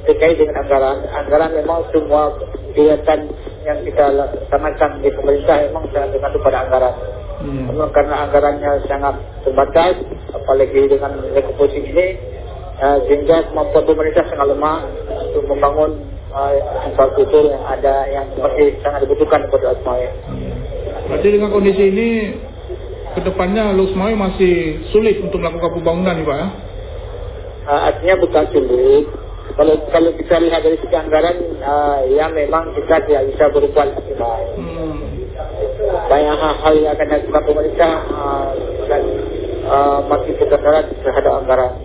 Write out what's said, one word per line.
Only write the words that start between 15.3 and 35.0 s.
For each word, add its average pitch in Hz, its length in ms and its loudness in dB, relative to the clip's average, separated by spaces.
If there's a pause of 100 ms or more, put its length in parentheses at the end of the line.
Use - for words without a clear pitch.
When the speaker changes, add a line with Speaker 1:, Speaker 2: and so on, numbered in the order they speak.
Speaker 1:
untuk 143 160 -2
membangun, 143 480 2 (320)
eh, 139 240 -2 (400)
infrastruktur 139 560 4
yang 127 160 -2
ada, 135 480 0
yang - 240 -4
masih 139 480 2
sangat 143 240 -2
dibutuhkan 147 360 2
di 127 40 -6
Kota 127 240 0
Lukmaya. 123 400 -4
Speaker 2:
Iya. - 420 -10 (540)
Berarti - 240 2
dengan 208 240 2
kondisi 196 320 4
ini, 220 200 2 (1080)
kedepannya 185 480 0 (160)
Lukmaya 190 320 0
masih 180 800 0
sulit 214 320 4
untuk 175 160 -4
melakukan 170 320 -2
pembangunan, 170 480 0
nih, 156 80 -2
Pak, 139 80 0
ya? 170 120 -4 (1160)
Speaker 1:
Eh, 143 240 2
artinya 180 320 2
bukan 160 320 4
sulit. 135 560 4 (360)
Kalau, 156 320 2 (160)
kalau 165 240 4
kita 170 240 2
lihat 160 240 2
dari 160 160 2
segi - 160 0
anggaran, 156 400 2 (240)
eh, 139 560 0
ya 160 160 0
memang 156 420 -2
kita 156 320 2
tidak 139 220 2
bisa 151 240 2
berbuat 143 400 2
maksimal. - 480 -4 (160)
Speaker 2:
Hmm. 165 420 -8 (1120)